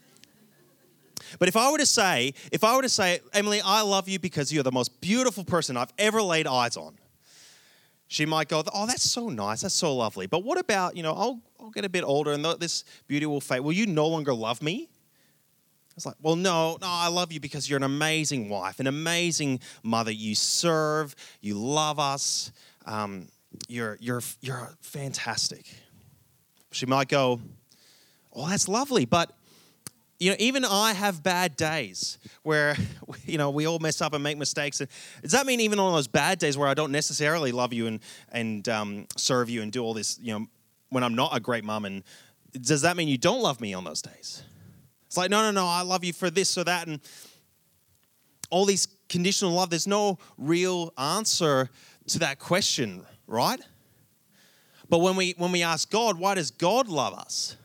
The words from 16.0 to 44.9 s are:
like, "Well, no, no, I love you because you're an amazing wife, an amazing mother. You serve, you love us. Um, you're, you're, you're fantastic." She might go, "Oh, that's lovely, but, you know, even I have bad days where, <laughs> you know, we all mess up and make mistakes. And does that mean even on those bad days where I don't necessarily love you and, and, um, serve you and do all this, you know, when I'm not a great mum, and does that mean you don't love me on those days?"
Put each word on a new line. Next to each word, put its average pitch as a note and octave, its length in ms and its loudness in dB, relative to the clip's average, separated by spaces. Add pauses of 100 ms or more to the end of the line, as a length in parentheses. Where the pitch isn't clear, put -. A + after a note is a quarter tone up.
like, C3+ 140 -12
"Well, D#3+ 160 2
no, E3 440 2
no, F#3+ 80 -8
I F3 200 0
love F3 240 0
you D3+ 80 -8
because C#3 280 -8
you're C#3+ 80 0
an C3+ 60 2
amazing C#3+ 680 0
wife, F#2+ 320 -6
an C3 60 0
amazing D#3 720 -2 (220)
mother. A2+ 280 0
You A2 240 -4
serve, D#3 800 0 (260)
you G#2 140 -4
love D3 440 0
us. - 540 -2 (340)
Um, G2+ 420 -6 (400)
you're, A#2 320 -6
you're, A#2+ 220 -4 (180)
you're B2+ 300 -8 (100)
fantastic." - 880 -6 (1040)
She - 140 -4
might C3+ 220 2
go, B2+ 320 2 (920)
"Oh, C3+ 160 -6
that's F#3+ 200 0
lovely, A#3+ 360 2
but, E3+ 320 2 (840)
you F3 100 4
know, G3 80 2
even C4 260 2
I G#3 280 4
have F#3+ 300 0
bad F3+ 340 2
days D#3 640 -4 (260)
where, D3 320 4 (240)
<laughs> - 260 -18
you D#3+ 100 -4
know, C#3+ 140 2
we D3 160 0
all E3 140 0
mess D#3 200 -2
up D#3 140 -2
and C#3+ 80 -2
make D3 160 -2
mistakes. D3 420 -4
And C#3 80 -6 (320)
does D#3 120 -4
that C4+ 140 4
mean B3 140 2
even G#3 200 2
on F#3+ 120 4
those D3 140 2
bad D#3 320 2
days D3 180 0
where C#3+ 120 2
I C3+ 60 4
don't D3 180 0
necessarily D3 600 0
love B2 200 0
you A2+ 160 -2
and, A2 120 -6 (300)
and, A2+ 380 -4
um, G#2 380 -2 (100)
serve B2 340 0
you A#2 120 -4
and G#2+ 100 -6
do B2 100 -4
all A2+ 120 -2
this, G#2 280 -4
you A#2 100 -6
know, G#2+ 140 -6 (440)
when B2+ 120 0
I'm A#2 140 0
not C#3 200 2
a A#2 40 -2
great A2+ 240 -2
mum, G#2+ 200 -4
and G2 200 -8 (480)
does C3+ 300 0
that F3 140 2
mean E3 120 0
you C3 100 2
don't G3+ 240 2
love C#3+ 180 0
me G2+ 140 -6
on F2+ 80 -6
those E2+ 180 -8
days?" - 440 -14 (600)